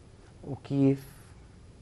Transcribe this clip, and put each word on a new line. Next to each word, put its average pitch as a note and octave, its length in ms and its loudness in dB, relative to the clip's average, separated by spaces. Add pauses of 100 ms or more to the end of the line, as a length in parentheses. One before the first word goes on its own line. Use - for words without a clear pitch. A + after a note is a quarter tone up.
(480)
وكيف C#3 600 0 (720)